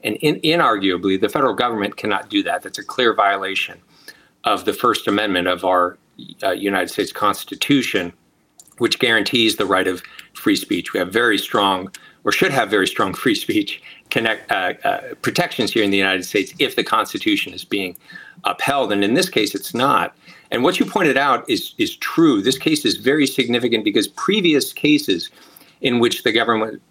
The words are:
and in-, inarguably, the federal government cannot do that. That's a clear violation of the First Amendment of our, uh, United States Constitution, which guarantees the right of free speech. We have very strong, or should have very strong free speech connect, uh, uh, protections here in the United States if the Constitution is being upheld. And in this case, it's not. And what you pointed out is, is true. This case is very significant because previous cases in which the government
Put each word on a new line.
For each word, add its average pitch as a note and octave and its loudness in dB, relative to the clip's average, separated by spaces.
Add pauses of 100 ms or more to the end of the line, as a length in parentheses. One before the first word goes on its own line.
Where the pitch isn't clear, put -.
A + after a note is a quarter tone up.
and G#2+ -4
in-, D#3+ -2
inarguably, G2 2
the G#2 0
federal C3+ 0
government G#2 -2
cannot G2 -4
do G#2 0
that. F2 -2
That's - -14
a G2+ -14
clear A#2+ 0
violation G2 0 (680)
of G2+ 0
the A2 0
First - -2
Amendment G2+ 0
of F2+ -2
our, F2+ 2 (440)
uh, G2 0
United F#2 -2
States - -4
Constitution, G2+ -2 (640)
which A#2 0
guarantees A2+ 2
the G#2 0
right F#2 2
of F#2 -2 (320)
free G#2 0
speech. - -4
We G2 0
have F2+ -2
very A2 2
strong, G2 0 (300)
or G2+ 0
should F#3 2
have A#2 0
very G2 2
strong F#2+ -2
free A#2 0
speech G2+ -2 (280)
connect, A2+ -2
uh, F#2+ 0 (120)
uh, F#2+ -2 (200)
protections D#3+ -2
here A2+ 2
in G2+ 0
the G2+ 2
United F#2+ 0
States G2 -2
if B2+ 0
the A2 0
Constitution G#2 0
is F2+ -14
being F#2+ -6 (480)
upheld. A#2 0
And G2+ 2
in G#2+ 2
this F3+ 2
case, G#2 0
it's - -8
not. A#2+ 0 (360)
And B2 0
what F3+ 2
you B3 4
pointed D#3+ 2
out C3+ 2
is, - -2
is - -2
true. D3 4
This B2+ 0
case D#3 -2
is G2 2
very C3+ 2
significant A#2+ 0
because G#2 0
previous F3 0
cases C#3 0 (520)
in B2 2
which A#2 2
the B2 2
government A2 0